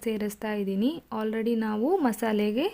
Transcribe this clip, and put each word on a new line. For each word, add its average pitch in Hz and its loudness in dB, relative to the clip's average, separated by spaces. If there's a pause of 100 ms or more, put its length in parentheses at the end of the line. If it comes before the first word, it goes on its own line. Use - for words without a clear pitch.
ಸೇರಿಸ್ತಾ 214 -4
ಇದ್ದೀನಿ. 202 0 (200)
Already 220 -2
ನಾವು 220 0 (100)
ಮಸಾಲೆಗೆ 220 2